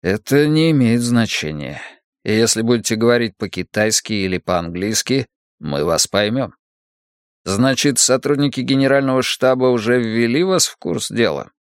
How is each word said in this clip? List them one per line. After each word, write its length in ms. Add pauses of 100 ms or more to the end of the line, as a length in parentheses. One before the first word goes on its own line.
«Это 460
не 240
имеет 280
значения. 800 (440)
И 80
если 300
будете 340
говорить 400
по-китайски 760
или 260
по-английски, 880 (340)
мы 240
вас 220
поймем». 480 (920)
«Значит, 540
сотрудники 600
генерального 640
штаба 440
уже 340
ввели 440
вас 220
в 100
курс 340
дела?» 400 (140)